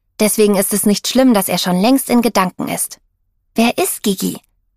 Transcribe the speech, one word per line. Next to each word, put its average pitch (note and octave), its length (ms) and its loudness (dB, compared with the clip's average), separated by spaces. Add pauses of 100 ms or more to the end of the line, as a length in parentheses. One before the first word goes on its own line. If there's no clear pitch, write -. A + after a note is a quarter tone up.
(200)
Deswegen G#3 360 2
ist G3 180 -2
es G3+ 120 -2
nicht G#3 220 0
schlimm, B3+ 260 4
dass G3 160 0
er F3+ 80 -2
schon F3+ 240 -2
längst C4 280 2
in A#3+ 120 2
Gedanken G3 460 -2
ist. - 320 -8 (560)
Wer A#3+ 220 0
ist - 260 -4
Gigi? F#3+ 360 -4 (380)